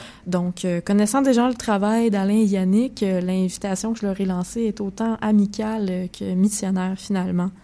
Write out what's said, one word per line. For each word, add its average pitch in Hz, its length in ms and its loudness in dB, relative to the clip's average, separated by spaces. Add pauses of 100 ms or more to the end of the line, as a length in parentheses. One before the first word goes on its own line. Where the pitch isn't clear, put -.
(260)
Donc, 180 380 -2
euh, 175 160 0
connaissant 208 420 2
déjà 247 260 4
le 254 60 0
travail 220 560 2
d'Alain 196 280 2
et 220 60 6
Yannick, 196 580 2
euh, 190 180 2
l'invitation 185 720 -2
que 226 80 -6
je 208 60 -4
leur 196 140 -2
ai 196 40 0
lancée 185 380 -2
est 214 180 -2
autant 214 400 -4
amicale, 214 720 0
euh, 180 180 -4
que 190 260 -6
missionnaire, 190 600 0
finalement. 180 540 -2 (140)